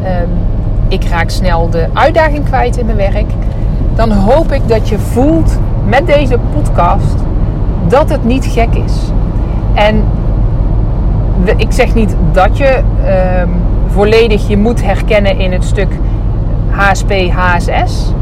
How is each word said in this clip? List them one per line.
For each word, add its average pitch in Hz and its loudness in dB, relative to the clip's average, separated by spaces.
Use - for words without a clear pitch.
ehm, 180 -2
"Ik - 0
raak 165 0
snel 170 0
de 165 0
uitdaging 294 0
kwijt 247 0
in 247 -2
mijn 220 0
werk", 202 0
dan 220 2
hoop 226 2
ik 277 0
dat 226 0
je 196 -2
voelt 320 2
met 247 0
deze 285 2
podcast - 0
dat 302 2
het 285 -2
niet 254 0
gek - 0
is. - 0
En 214 2
we, 196 2
ik - 0
zeg 233 0
niet 220 0
dat 190 2
je, 262 2
ehm, 185 0
volledig 214 2
je 208 0
moet 226 0
herkennen 202 0
in 185 0
het 180 -2
stuk - -2
H 196 0
S - -2
P, - 0
H 180 0
S 170 -2
S. - -2